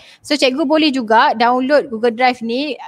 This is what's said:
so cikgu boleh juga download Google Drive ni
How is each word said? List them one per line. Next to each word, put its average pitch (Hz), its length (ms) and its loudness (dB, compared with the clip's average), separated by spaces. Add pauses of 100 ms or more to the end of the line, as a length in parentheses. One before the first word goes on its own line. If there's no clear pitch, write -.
(200)
so - 160 -4
cikgu 277 320 0
boleh 311 240 2
juga 247 400 2
download 254 560 0
Google 226 240 -2
Drive 247 320 -2
ni 254 320 -4 (120)